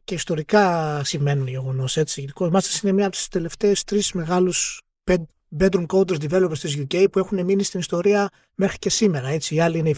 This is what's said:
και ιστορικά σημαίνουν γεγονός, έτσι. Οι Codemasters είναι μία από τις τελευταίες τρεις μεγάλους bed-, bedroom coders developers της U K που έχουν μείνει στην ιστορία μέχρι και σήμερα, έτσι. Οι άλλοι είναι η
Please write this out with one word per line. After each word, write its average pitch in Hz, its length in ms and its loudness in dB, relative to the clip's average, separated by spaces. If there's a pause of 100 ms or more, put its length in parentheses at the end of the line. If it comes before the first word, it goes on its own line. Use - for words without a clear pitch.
και - 100 -8
ιστορικά 160 880 0
σημαίνουν 139 440 0
γεγονός, 131 500 -4
έτσι. 151 240 -2
Οι 139 140 -10
Codemasters 180 480 0
είναι 196 80 2
μία 196 140 2
από 185 100 -4
τις - 120 -6
τελευταίες 196 560 0
τρεις 202 280 -2
μεγάλους 180 720 0 (220)
bed-, 180 220 0 (340)
bedroom 185 260 2
coders 175 440 0
developers 175 300 2
της 147 180 -4
U 139 160 -4
K 185 180 4
που 202 80 0
έχουν 190 240 -2
μείνει 196 200 2
στην 196 160 -4
ιστορία 196 500 2 (260)
μέχρι 196 220 0
και - 120 -4
σήμερα, 151 380 2
έτσι. 151 280 -2
Οι 156 40 2
άλλοι 165 180 2
είναι 160 120 2
η 147 80 2